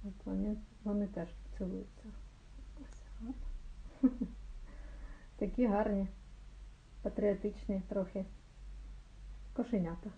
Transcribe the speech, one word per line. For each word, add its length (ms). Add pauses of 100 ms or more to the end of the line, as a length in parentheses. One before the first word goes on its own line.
От 220
вони, 320 (260)
вони 240
теж 220 (280)
цілуються. 480 (1200)
Ось. 180 (520)
<laughs> 80 (1300)
Такі 300
гарні, 400 (920)
патріотичні 880
трохи 360 (1300)
кошенята. 640